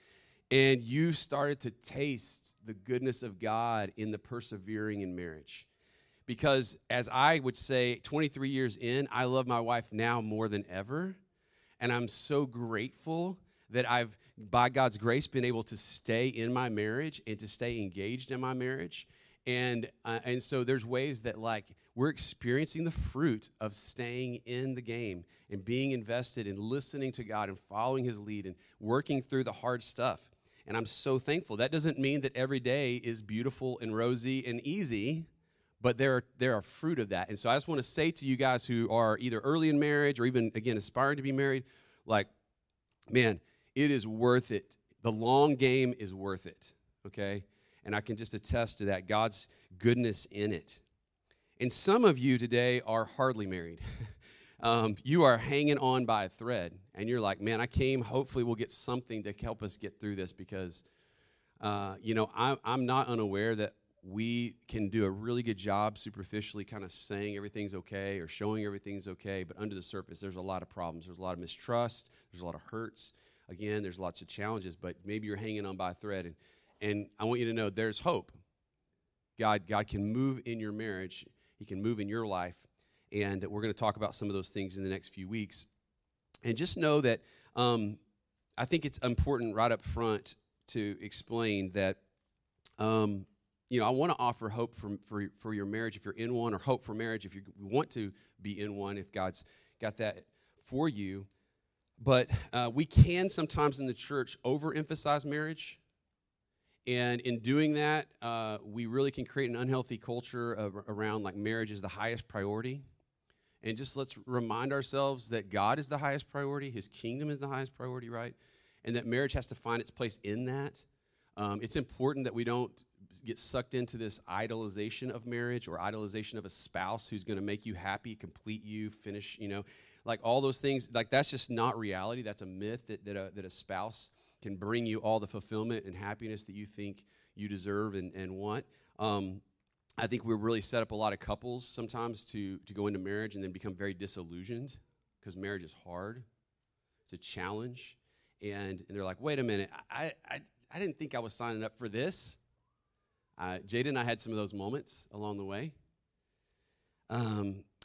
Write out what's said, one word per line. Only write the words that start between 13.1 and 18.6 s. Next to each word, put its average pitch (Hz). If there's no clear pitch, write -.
that 120
I've, 120
by 120
God's 123
grace, 117
been 123
able 113
to 107
stay 120
in 113
my 127
marriage 113
and 107
to 107
stay 120
engaged 104
in 127
my 127
marriage. 135